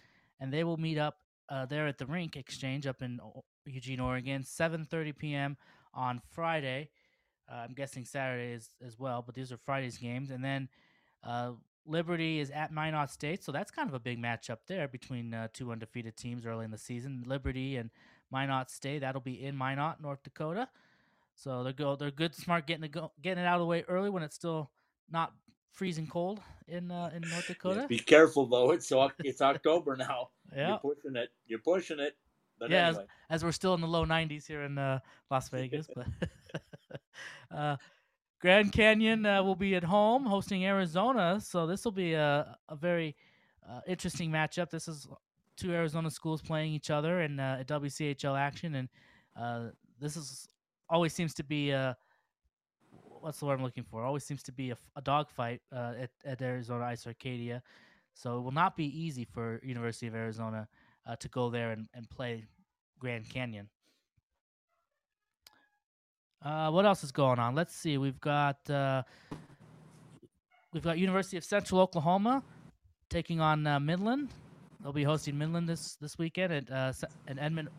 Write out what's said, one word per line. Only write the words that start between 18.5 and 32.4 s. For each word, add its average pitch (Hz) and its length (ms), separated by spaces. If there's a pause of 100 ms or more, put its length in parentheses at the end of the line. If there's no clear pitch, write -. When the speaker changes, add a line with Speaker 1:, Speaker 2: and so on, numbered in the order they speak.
Speaker 1:
State, 143 280
that'll 131 240
be 123 200
in 139 140
Minot, 139 460
North 139 200
Dakota. 165 460 (680)
So 127 300
they're 135 80
go-, 139 240
they're 147 140
good, 156 240
smart, 170 320
getting 160 180
it 147 80
go-, 160 200 (100)
getting 180 200
it 180 40
out 175 80
of 175 60
the 170 60
way 170 220
early 185 220
when 180 120
it's 151 140
still 160 340 (400)
not 165 220 (460)
freezing 160 300
cold 185 320 (260)
in, 175 240
uh, 175 240
in 170 80
North 165 260
Speaker 2:
Yeah, 180 60
Speaker 1:
Dakota. 196 340
Speaker 2:
be - 120
careful, 151 460
though. 123 260
It's - 180
Oc-, 135 300
it's 139 200
October 143 560
now. 127 380
Speaker 1:
<laughs> - 40 (180)
Yeah. 143 120
Speaker 2:
You're 208 100
pushing 139 380
it. 123 120 (180)
You're 113 120
pushing 165 420
it. 147 160 (420)